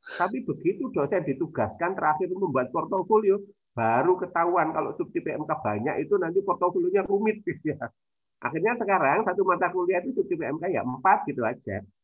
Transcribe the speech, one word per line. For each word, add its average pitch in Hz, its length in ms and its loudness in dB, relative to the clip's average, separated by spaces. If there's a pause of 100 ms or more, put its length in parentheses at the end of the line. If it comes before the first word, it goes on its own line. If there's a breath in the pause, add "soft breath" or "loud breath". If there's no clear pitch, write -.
(140)
Tapi 202 320 -2
begitu 185 480 -2
dosen 160 320 0
ditugaskan 151 720 -4
terakhir 156 320 0
membuat 151 400 0
portofolio, 190 720 2 (320)
baru 120 480 4
ketahuan 170 480 2
kalau 147 240 -4
sub - 160 -8
C - 80 -4
P - 160 -4
M 147 80 -6
K 156 160 -6
banyak 113 480 -2
itu - 80 2
nanti 185 320 0
portofolionya 180 560 2
rumit 214 400 0
gitu 151 320 -4
ya. 120 160 -8 (480)
Akhirnya 165 400 -2
sekarang 185 480 2
satu 185 160 0
mata 180 320 2
kuliah 180 240 0
itu 214 160 -4
sub - 160 -2
C 170 80 -2
P 156 80 -4
M 147 160 -4
K 165 80 -2
ya 113 160 -2
empat 139 400 2
gitu 127 160 -4
aja. 107 400 -4 (220)